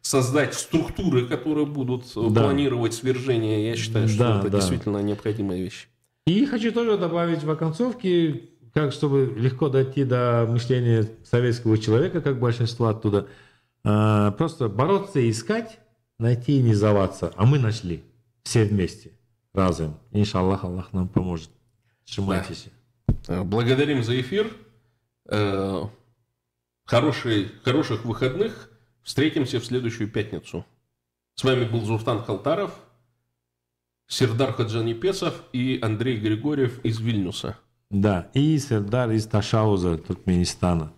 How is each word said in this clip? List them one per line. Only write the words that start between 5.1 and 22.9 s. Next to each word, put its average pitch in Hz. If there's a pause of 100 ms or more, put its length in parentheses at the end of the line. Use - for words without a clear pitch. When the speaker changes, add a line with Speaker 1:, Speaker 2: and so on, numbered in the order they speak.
Speaker 1:
вещь. - (380)
Speaker 2:
И 202
хочу 233
тоже 226
добавить 170
в 151
оконцовке, 165 (240)
как 147
чтобы 139
легко 127
дойти 135
до 120
мышления 117 (160)
советского 117
человека, 151
как 135
большинство 117
оттуда, 104 (560)
э, 104
просто 147
бороться, 147
искать, 214 (400)
найти 120
и 131
не 113
сдаваться. 101
А 104
мы 143
нашли 104 (400)
все 113
вместе, 95 (420)
разом. 82 (120)
Иншаллах, 98
Аллах 92
нам 92
поможет. 90 (580)
Сжимайтесь. 92 (580)